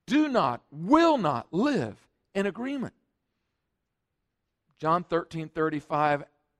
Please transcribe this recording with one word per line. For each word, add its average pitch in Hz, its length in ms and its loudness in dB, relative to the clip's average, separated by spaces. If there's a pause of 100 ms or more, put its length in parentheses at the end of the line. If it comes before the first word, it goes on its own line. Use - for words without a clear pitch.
do 302 200 2
not, 170 340 0 (120)
will 285 460 4
not 147 340 -2
live 175 560 -2 (260)
in 196 120 -2
agreement? 233 480 -8 (1800)
John 165 280 0
thirteen 165 440 -4
thirty-five 151 760 -2 (360)